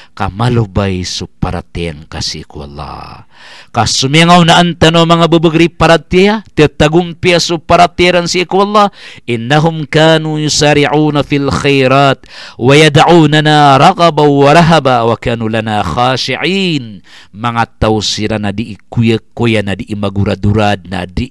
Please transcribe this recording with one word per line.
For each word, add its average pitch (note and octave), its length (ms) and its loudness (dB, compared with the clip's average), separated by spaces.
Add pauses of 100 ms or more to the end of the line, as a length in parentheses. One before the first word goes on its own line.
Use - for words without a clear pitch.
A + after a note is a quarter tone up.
(140)
kamalubay G2+ 880 -2
suparatian E2+ 1040 -10
ka - 160 -12
si - 240 -12
iku D2 160 -16
Allah. C#2+ 640 -16 (420)
Kasumiangaw D#3+ 800 2
na E3 80 4
antano E3 480 2
mga E3 240 2
bubagri E3 400 2
paratia, F3+ 720 0 (160)
tetagumpiya E3+ 800 0
suparatiran F3 880 0
si F3 180 -4
iku F#3+ 220 0
Allah, G#3 240 2 (400)
innahum D3 560 -2
kanu D#3 560 0
yusari'una D3 800 0
fil C#3 320 -2
khairat, C#3 720 0 (320)
wa C3 160 2
yad'unana D3+ 1040 4
raghabaw E3 480 4
wa C#3+ 320 4
rahaba, C3+ 480 2
wa A2+ 100 0
kanu A#2 320 -6
lana G#2+ 380 -4
khashi'in. B2+ 1200 -4 (240)
Mga A#2 340 -4 (140)
tawsira G#2+ 640 -4
na G2+ 80 -4
di G#2+ 240 -8
ikuya-kuya A2+ 880 -2
na G2 160 -6
di A#2 160 -12
imagurad-urad G2+ 960 -2
na F2+ 160 -8
di F#2 260 -8